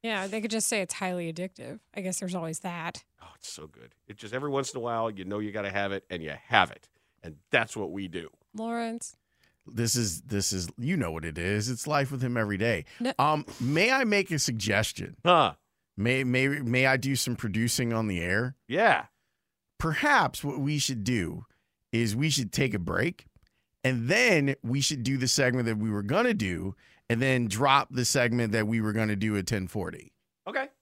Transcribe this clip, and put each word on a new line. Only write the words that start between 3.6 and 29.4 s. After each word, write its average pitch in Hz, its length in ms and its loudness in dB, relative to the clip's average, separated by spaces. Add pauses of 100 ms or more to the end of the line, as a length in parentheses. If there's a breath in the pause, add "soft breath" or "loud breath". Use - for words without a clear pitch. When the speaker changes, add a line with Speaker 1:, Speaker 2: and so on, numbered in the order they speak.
Speaker 2:
good. 58 280 -20 (140)
It 104 80 -14
just, 107 160 -12
every 135 180 -4
once 139 220 -2
in 131 60 -8
a - 20 -4
while, 113 300 -2
you 95 160 -10
know 104 140 -4
you 104 120 -4
gotta 101 180 -4
have 101 220 -2
it, 98 160 -6
and 87 140 -8
you 76 100 -8 (140)
have 101 240 4
it. - 180 -20 (340)
And 78 140 -16 (140)
that's 117 260 0
what 95 160 -4
we 95 160 -6
do. 82 220 -10 (240)
Speaker 1:
Lawrence. 233 600 -6 (520)
Speaker 3:
This 117 280 -2
is, 104 280 -2
this 101 320 -2
is, 90 240 -4
you 151 180 -2
know 87 160 -2
what 80 140 -6
it 78 100 -6
is. 104 320 -2
It's 123 180 -6
life 143 240 0
with 131 120 -4
him 123 160 0
every 104 180 0
day. 101 300 0 (120 loud breath)
Speaker 1:
No. 254 200 -2
Speaker 3:
Um, 147 260 2 (160)
may 160 320 2
I 269 120 2
make 202 260 2
a 156 80 0
suggestion? 107 840 -2
Speaker 2:
Huh. 156 300 6 (420)
Speaker 3:
May, 127 300 2
may, 127 240 4
may 127 380 2
I 135 100 6
do 131 180 0
some 123 220 -2
producing 117 560 0
on 113 160 0
the 90 100 -2
air? 101 380 0 (100)
Speaker 2:
Yeah. 156 380 2 (720)
Speaker 3:
Perhaps 175 680 2
what 139 140 -4
we 143 200 0
should 123 260 -2
do 90 400 0 (480)
is 113 240 0
we 151 140 2
should 139 220 0
take 131 200 0
a 104 60 -2
break, 90 480 -2 (580)
and 123 240 0
then 170 540 4
we 127 180 0
should 135 220 0
do 135 160 0
the 123 100 0
segment 127 380 2
that 113 120 0
we 110 120 0
were 101 120 0
gonna 208 320 2
do, 92 400 -2 (360 soft breath)
and 117 100 2
then 127 260 2
drop 131 440 4
the 127 140 0
segment 120 480 2
that 110 140 2
we 113 140 0
were 107 120 0
gonna 107 240 0
do 107 200 0
at 92 100 0